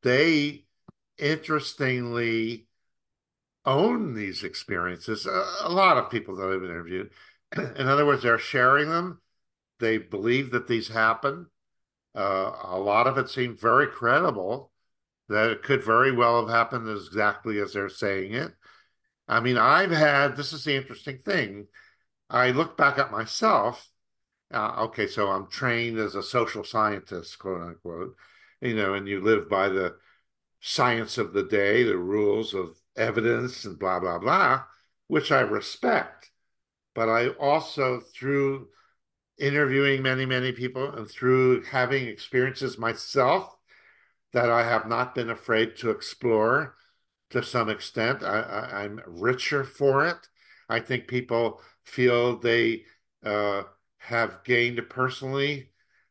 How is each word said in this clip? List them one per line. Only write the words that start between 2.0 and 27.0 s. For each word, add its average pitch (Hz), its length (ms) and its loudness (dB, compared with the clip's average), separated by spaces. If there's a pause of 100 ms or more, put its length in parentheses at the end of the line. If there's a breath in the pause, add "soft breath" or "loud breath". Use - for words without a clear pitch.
own 185 480 2
these 101 300 -8
experiences. 90 840 -6
A, - 200 -2 (160)
a 170 100 -2
lot 180 260 6
of 113 140 -2
people 101 260 -6
that 95 120 -4
I've 95 140 -2
interviewed, 87 480 -8 (220 soft breath)
<clears throat> - 240 -14
in 127 300 -4
other 143 180 4
words, 131 180 2
they're 117 160 4
sharing 143 500 4
them. 175 320 -4 (580)
They 110 200 2
believe 113 520 -2
that 123 160 -4
these 113 220 -2
happen. 113 580 0 (680)
Uh, 95 380 -2 (100)
a 92 160 -6
lot 104 280 4
of 131 100 0
it 131 120 -2
seemed 123 300 -6
very 123 280 4
credible, 127 840 0 (580)
that 107 220 2
it 104 120 -6
could 135 200 0
very 120 280 4
well 117 300 4
have 117 140 -2
happened 117 340 0
exactly 104 680 -2
as 98 140 -4
they're 98 160 -4
saying 98 440 -4
it. 156 200 -6 (720 soft breath)
I 113 140 2
mean, 123 160 2
I've 160 340 4
had, 143 460 4
this 143 160 -6
is 143 120 -12
the 143 100 0
interesting 131 440 -10
thing, 104 480 -4 (600 soft breath)
I 127 220 2
look 160 260 -2
back 139 220 4
at 131 120 0
myself, 113 800 0 (640)
uh, 107 220 -2 (100)
okay, 110 220 -2
so 101 240 -2
I'm 95 180 -4
trained 117 500 -2
as 104 160 -4
a 98 80 -6
social 110 400 -2
scientist, 101 760 -4